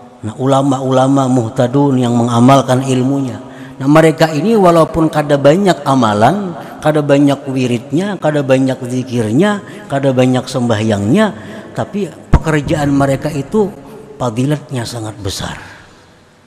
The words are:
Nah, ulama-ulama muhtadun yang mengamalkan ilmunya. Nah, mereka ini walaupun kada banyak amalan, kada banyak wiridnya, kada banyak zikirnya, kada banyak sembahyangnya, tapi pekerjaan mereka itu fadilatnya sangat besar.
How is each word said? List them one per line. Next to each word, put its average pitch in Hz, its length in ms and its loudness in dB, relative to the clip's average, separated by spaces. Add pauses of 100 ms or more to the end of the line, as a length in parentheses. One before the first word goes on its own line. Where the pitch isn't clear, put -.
(240)
Nah, 107 160 -10
ulama-ulama 135 880 2
muhtadun 127 720 0
yang 120 160 0
mengamalkan 127 720 4
ilmunya. 131 560 -2 (320)
Nah, 135 160 -2
mereka 160 400 4
ini 175 240 0
walaupun 165 560 4
kada 147 240 0
banyak 165 480 2
amalan, 135 720 2 (240)
kada 151 240 0
banyak 143 400 2
wiridnya, 131 720 -2
kada 151 240 -2
banyak 131 480 0
zikirnya, 123 720 0 (320)
kada 135 240 0
banyak 127 320 0
sembahyangnya, 113 880 0 (400)
tapi 185 320 -6 (240)
pekerjaan 151 640 0
mereka 139 320 0
itu 180 400 -2 (480)
fadilatnya 127 720 -4
sangat 110 320 -10
besar. - 400 -8 (880)